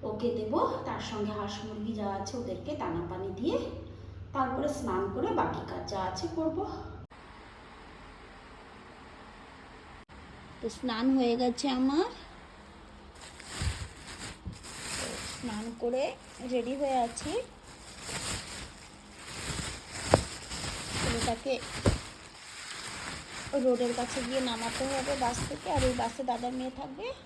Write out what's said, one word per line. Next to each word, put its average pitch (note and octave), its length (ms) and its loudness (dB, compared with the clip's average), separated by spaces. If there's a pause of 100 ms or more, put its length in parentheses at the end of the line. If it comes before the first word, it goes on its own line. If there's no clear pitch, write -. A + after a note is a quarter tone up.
ওকে G#3+ 280 2
দেব, G#3+ 160 2 (340)
তার - 220 -2
সঙ্গে G#3 280 0
হাঁস G#3 180 -2 (100)
মুরগি G#3+ 340 -2
যা G#3 80 2 (100)
আছে G#3 240 -2
ওদেরকে F#3+ 300 -2 (100)
দানা E3+ 280 0
পানি G3 200 -2 (100)
দিয়ে D#4 180 4 (760)
তারপরে C4+ 340 2 (100)
স্নান F#4 260 2 (100)
করে D#4+ 160 2 (100)
বাকি - 300 2
কাজ - 220 -4
যা F#3+ 80 0 (100)
আছে - 160 -2 (120)
করব। D#4+ 200 4 (4000)
তো - 60 -6 (120)
স্নান A#3+ 280 2 (120)
হয়ে A#3+ 240 8
গেছে B3 240 4 (140)
আমার, C#4+ 280 8 (3250)
স্নান G#3+ 320 -2 (160)
করে B3 220 4 (500)
রেডি A#3+ 280 4
হয়ে C4+ 160 6 (100)
আছি। A#3+ 240 -2 (3750)
ছেলেটাকে A#3 540 2 (2000)
রোডের A#3+ 340 6
কাছে B3 280 0
গিয়ে C4 220 2
নামাতে A3+ 420 0
হবে C4+ 220 2 (100)
বাস A#3+ 140 4 (120)
থেকে, D4+ 260 -4
আর C4+ 120 8
ওই B3+ 140 8
বাসে A#3 280 0
দাদার A#3+ 300 2
মেয়ে C4 200 -2
থাকবে C#4 280 -6 (180)